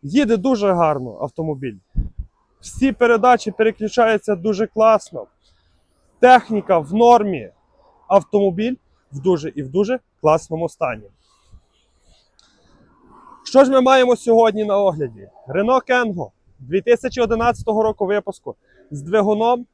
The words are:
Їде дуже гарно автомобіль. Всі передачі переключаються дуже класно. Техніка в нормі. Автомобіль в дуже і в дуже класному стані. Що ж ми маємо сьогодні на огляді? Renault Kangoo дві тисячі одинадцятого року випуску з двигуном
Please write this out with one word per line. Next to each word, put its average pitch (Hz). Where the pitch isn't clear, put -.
Їде 226
дуже 202
гарно 143
автомобіль. 135
Всі -
передачі 233
переключаються 214
дуже 196
класно. 214
Техніка 220
в 151
нормі. 208
Автомобіль 202
в 139
дуже 160
і 147
в 131
дуже 202
класному 160
стані. 120
Що 269
ж 254
ми 269
маємо 254
сьогодні 226
на 208
огляді? 147
Renault 214
Kangoo 214
дві 143
тисячі 240
одинадцятого 226
року 214
випуску 190
з 143
двигуном 214